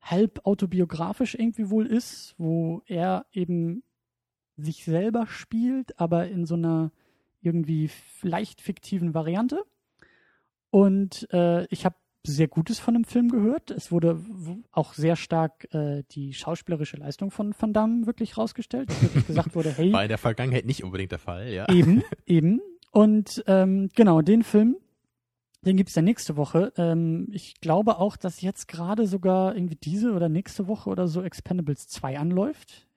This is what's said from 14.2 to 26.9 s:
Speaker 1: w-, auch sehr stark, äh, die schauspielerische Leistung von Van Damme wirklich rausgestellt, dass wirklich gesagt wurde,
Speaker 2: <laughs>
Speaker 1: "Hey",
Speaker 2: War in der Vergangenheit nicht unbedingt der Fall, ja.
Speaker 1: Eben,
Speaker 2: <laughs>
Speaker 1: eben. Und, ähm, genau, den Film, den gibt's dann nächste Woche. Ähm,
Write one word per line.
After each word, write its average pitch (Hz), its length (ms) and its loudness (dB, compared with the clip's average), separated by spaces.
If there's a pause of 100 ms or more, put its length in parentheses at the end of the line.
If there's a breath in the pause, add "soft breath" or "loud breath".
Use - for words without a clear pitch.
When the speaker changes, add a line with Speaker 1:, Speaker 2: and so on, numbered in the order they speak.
Speaker 1:
w-, 190 460 -12
auch - 220 -2
sehr 160 220 0
stark, - 580 -4
äh, 147 380 -4
die 139 220 -10
schauspielerische 156 640 -8
Leistung 147 340 -8
von 208 260 -6
Van 220 160 -2
Damme 220 320 2
wirklich 226 320 -6
rausgestellt, 233 520 -6
dass 151 120 -6
wirklich - 260 2
gesagt 160 280 -2
wurde, 156 160 -2
Speaker 2:
<laughs> 131 60 -8
Speaker 1:
"Hey", 175 140 2
Speaker 2:
War 202 120 4
in 107 60 -2
der 110 80 -2
Vergangenheit 120 480 0
nicht - 180 -4
unbedingt 92 280 -6
der 87 80 -6
Fall, 92 320 -10
ja. 95 180 -6
Speaker 1:
Eben, 180 320 6 (120)
Speaker 2:
<laughs> - 120 -14
Speaker 1:
eben. 175 360 4 (300)
Und, 214 560 4
ähm, 190 480 4
genau, 175 260 8
den 220 220 6
Film, 226 340 4 (880)
den 190 120 4
gibt's 190 160 0
dann 165 120 2
nächste 190 320 0
Woche. 165 400 2
Ähm, 165 540 0